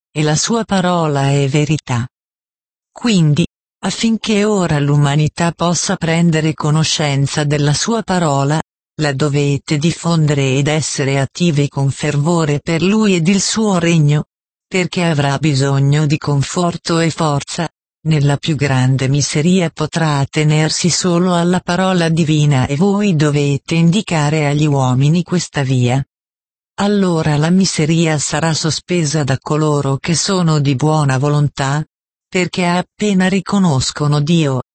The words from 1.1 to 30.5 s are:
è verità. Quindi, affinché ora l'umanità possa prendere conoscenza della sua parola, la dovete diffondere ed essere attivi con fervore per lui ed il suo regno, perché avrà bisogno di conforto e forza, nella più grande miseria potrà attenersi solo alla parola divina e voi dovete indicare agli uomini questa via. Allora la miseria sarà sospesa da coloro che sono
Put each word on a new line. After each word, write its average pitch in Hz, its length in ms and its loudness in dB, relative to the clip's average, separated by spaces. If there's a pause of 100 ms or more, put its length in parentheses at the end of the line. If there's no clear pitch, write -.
è 143 160 2
verità. 143 640 -2 (840)
Quindi, 170 540 2 (360)
affinché 214 640 -2
ora 185 340 0
l'umanità 147 720 0
possa 175 460 -2
prendere 160 580 0
conoscenza 151 880 0
della 147 320 0
sua 220 280 -2
parola, 151 600 0 (380)
la 147 120 0
dovete 143 680 -2
diffondere 147 760 0
ed 143 120 0
essere 139 500 -2
attivi 143 500 0
con 139 220 -2
fervore 147 680 -2
per 165 220 -2
lui 202 340 2
ed 160 100 0
il 196 140 2
suo 208 380 0
regno, 156 480 2 (400)
perché 185 360 -4
avrà 143 360 0
bisogno 139 680 2
di 147 120 0
conforto 165 840 -2
e 165 100 0
forza, 151 580 -4 (380)
nella 143 300 2
più 160 180 -4
grande 131 540 0
miseria 160 600 0
potrà 156 480 -2
attenersi 151 680 0
solo 180 460 0
alla 175 240 0
parola 180 500 0
divina 151 580 2
e 143 100 -4
voi 202 400 0
dovete 143 580 0
indicare 165 720 0
agli 147 200 0
uomini 139 580 2
questa 160 400 -4
via. 127 380 0 (760)
Allora 180 600 0
la 156 140 0
miseria 165 680 2
sarà 156 360 -2
sospesa 156 680 -2
da 131 160 0
coloro 147 560 0
che 170 180 -4
sono 165 460 0